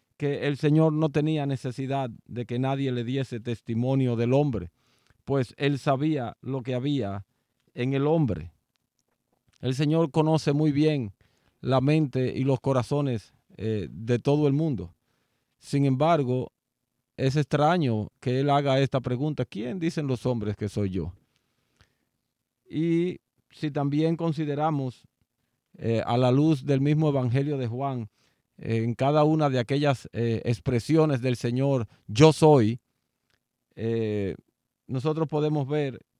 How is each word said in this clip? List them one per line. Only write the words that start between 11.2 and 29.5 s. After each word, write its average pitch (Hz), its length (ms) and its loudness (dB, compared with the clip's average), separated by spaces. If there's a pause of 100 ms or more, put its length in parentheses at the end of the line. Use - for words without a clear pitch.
la 127 220 0
mente 131 520 2
y 127 120 -2
los 135 160 0
corazones, 135 720 -2 (240)
eh, 104 340 -4
de 113 260 -2
todo 147 300 2
el 139 60 2
mundo. 139 420 -2 (640)
Sin 143 260 0
embargo, 135 680 0 (640)
es 135 180 0
extraño 147 720 2 (140)
que 127 180 -2
él 143 120 0
haga 139 280 2
esta 135 220 0
pregunta: 127 420 -2
"¿Quién 208 360 -8
dicen 160 280 -2
los 127 180 -2
hombres 107 300 -2
que 104 140 -6
soy 101 220 -4
yo?". 87 220 -4 (1600)
Y 170 500 -2 (300)
si - 200 -8
también 147 460 0
consideramos, 151 880 -2 (720)
eh, 113 280 -2
a 120 120 0
la 127 140 4
luz 143 320 2
del 135 160 0
mismo 151 300 2
Evangelio 139 480 0
de 127 100 -4
Juan, 127 400 -6 (500)
eh, 113 280 -2
en 117 80 0
cada 151 320 2
una 156 240 2
de 127 100 0